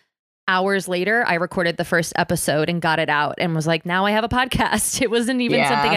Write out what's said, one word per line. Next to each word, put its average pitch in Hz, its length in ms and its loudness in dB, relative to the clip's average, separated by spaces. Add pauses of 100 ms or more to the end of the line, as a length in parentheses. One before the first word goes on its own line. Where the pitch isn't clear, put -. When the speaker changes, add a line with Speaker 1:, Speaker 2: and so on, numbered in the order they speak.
(480)
Speaker 1:
hours 190 400 0
later, 185 400 0
I 175 80 0
recorded 170 420 -2
the 170 80 -2
first 165 320 0
episode 156 520 0
and 175 120 -2
got 160 180 2
it 156 100 0
out 147 300 0
and 170 160 0
was 156 100 0
like, 165 200 0
"Now 180 200 0
I 208 60 2
have 214 120 0
a 233 60 -2
podcast." 247 720 0
<laughs> - 0 -
It 240 80 2
wasn't 240 320 0
even 233 180 0
Speaker 2:
Yeah. 143 100 2
Speaker 1:
something 143 220 2
I 208 60 2